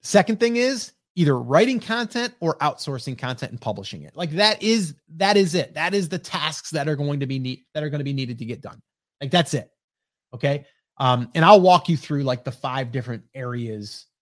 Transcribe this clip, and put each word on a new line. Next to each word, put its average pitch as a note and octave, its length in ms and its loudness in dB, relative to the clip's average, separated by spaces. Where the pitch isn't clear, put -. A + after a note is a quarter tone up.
Second G#3 380 2
thing A#3 160 2
is B3 360 -2
either D3 220 4
writing F3 420 2
content A#3 600 -4
or D#3+ 180 -2
outsourcing C#3 580 -4
content B2+ 340 -6
and A#2 100 -12
publishing G2 420 -8
it. - 120 -20
Like, E3 180 -6
that G#3 300 2
is, G3+ 320 2
that G3+ 220 4
is F3+ 160 4
it. D#3 180 -2
That E3+ 220 -2
is F#3 160 0
the F#3 80 -4
tasks D3+ 520 -6
that D3+ 180 -2
are D#3 60 0
going C#3+ 260 -2
to C#3 60 -4
be C3+ 120 -4
need-, B2+ 340 -8
that D3+ 100 -4
are D3+ 60 -4
gonna C#3+ 160 -4
be C#3 80 -4
needed B2+ 260 -6
to A#2+ 60 -10
get A#2 160 -10
done. - 200 -18
Like, C#3 100 -8
that's F3 240 2
it. B2+ 160 -4
Okay. C#3+ 320 -2
Um, B2 360 2
and D#3+ 80 2
I'll G3 180 10
walk F3+ 280 6
you E3 80 4
through, C#3+ 260 -4
like, B2+ 220 -2
the B2+ 80 -8
five B2+ 400 -6
different A#2+ 320 -8
areas A#2+ 720 -8